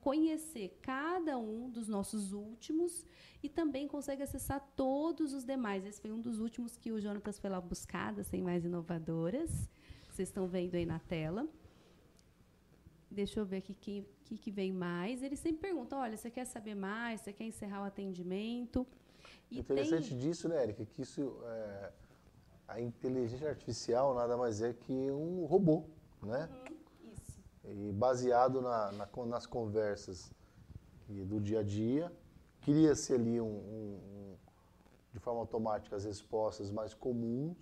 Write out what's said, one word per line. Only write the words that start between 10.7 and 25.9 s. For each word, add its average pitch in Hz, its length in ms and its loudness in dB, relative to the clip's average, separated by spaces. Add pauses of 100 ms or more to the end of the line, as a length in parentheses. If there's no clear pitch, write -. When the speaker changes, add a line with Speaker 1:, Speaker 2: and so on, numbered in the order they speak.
Speaker 1:
aí 170 100 2
na 165 140 0
tela. 170 460 0 (1600)
Deixa 202 280 -2
eu 214 60 2
ver 190 140 -2
aqui 196 160 -8
quem, 202 320 -8 (180)
que, 220 140 -10
que 220 120 -8
vem 190 220 0
mais. 180 500 -2
Eles 277 160 -4
sempre 320 220 0
perguntam, 294 380 -2
"Olha, 226 180 -2
você 233 140 -8
quer 247 160 -4
saber 214 280 -8
mais? 208 460 -2
Você 202 100 -10
quer 208 140 -8
encerrar 202 380 -6
o - 20 -2
atendimento?" 202 1000 -2 (640)
E 240 80 -8
Speaker 2:
Interessante 156 500 2
Speaker 1:
tem 127 100 -2
Speaker 2:
disso, 160 300 0
né, 160 140 4
Érica, 110 240 -2
que - 160 -8
isso, 135 420 -2
é, 104 480 -6 (720)
a 113 140 -6
inteligência 127 720 0
artificial 127 640 2
nada 120 200 2
mais 117 280 2
é 117 100 2
que 131 220 -6 (160)
um 165 340 -2
robô, 160 400 8 (380)